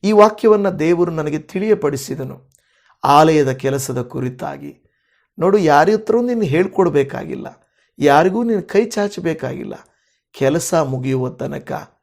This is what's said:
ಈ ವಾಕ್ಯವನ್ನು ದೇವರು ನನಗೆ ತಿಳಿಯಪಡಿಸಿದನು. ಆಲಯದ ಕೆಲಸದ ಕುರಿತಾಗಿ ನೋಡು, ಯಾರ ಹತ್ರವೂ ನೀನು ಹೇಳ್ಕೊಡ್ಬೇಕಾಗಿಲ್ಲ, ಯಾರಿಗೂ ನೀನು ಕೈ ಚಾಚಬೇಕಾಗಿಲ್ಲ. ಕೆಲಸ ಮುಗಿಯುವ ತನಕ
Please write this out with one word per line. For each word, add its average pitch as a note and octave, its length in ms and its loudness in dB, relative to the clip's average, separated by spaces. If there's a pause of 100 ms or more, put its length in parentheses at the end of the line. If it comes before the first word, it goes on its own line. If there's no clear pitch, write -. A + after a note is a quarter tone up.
ಈ G#3 80 2
ವಾಕ್ಯವನ್ನು G#3+ 640 4
ದೇವರು E3+ 320 2
ನನಗೆ D#3 280 -6
ತಿಳಿಯಪಡಿಸಿದನು. C#3+ 1120 -4 (540)
ಆಲಯದ D3 460 4
ಕೆಲಸದ C3 520 -4
ಕುರಿತಾಗಿ B2+ 800 -10 (560)
ನೋಡು, G3 200 2
ಯಾರ D#3 340 4
ಹತ್ರವೂ A3 300 0
ನೀನು A#3+ 200 -2
ಹೇಳ್ಕೊಡ್ಬೇಕಾಗಿಲ್ಲ, C#3+ 1300 -2 (300)
ಯಾರಿಗೂ E3 440 4
ನೀನು A3 200 -2
ಕೈ G3+ 220 0
ಚಾಚಬೇಕಾಗಿಲ್ಲ. F3+ 880 -6 (560)
ಕೆಲಸ D3 440 -2
ಮುಗಿಯುವ C3 540 -2
ತನಕ B2+ 600 -10 (120)